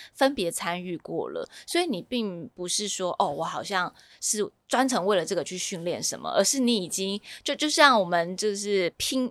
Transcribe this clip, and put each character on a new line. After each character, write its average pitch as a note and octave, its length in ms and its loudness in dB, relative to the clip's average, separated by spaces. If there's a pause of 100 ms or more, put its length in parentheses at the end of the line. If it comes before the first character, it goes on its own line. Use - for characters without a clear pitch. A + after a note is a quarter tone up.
(140)
分 C#4 200 2
别 F3+ 160 -2
参 F3 320 -4
与 F3+ 140 -6
过 E3 320 -6
了， E2 180 -6 (200)
所 - 120 0
以 F4 60 2
你 A#3 160 -2
并 F#3+ 540 -4
不 F3 120 -8
是 G#3 220 -2
说 F#3 320 -2
，“哦， G3 80 4
我 D#3 160 -4
好 - 180 -4
像 F3+ 300 0 (280)
是 - 300 0 (180)
专 C4 200 4
程 G#3+ 160 2
为 G3+ 120 4
了 D#3+ 100 2
这 G3 80 -2
个 E3+ 80 0
去 F3+ 160 -6
训 F3 260 -6
练 D#3 160 -2
什 - 160 -4
么”， - 140 -6
而 - 140 4
是 C4+ 160 2
你 A#3+ 160 4
已 F#3 100 -2
经， G3 340 -4 (220)
就， D4 140 -2
就 D4+ 120 0
像 C#4+ 300 6
我 G3 60 4
们 F3 320 0
就 G#3 180 -2
是 G3+ 420 0
拼， B3+ 340 -2